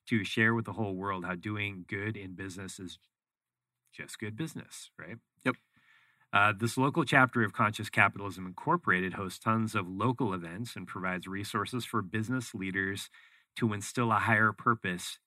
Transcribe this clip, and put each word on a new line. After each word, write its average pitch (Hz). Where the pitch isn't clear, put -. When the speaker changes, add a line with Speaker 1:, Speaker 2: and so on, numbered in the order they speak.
Speaker 1:
to 107
share 113
with 113
the 104
whole 101
world 95
how 92
doing 101
good 104
in 95
business 95
is 90
just -
good 107
business, -
right? 92
Speaker 2:
Yep. 127
Speaker 1:
Uh, 101
this 113
local 143
chapter 127
of 104
Conscious 107
Capitalism 98
Incorporated 92
hosts 98
tons 110
of 92
local 104
events 87
and 92
provides 92
resources 101
for 110
business 110
leaders 95
to 113
instill 110
a 107
higher 107
purpose 98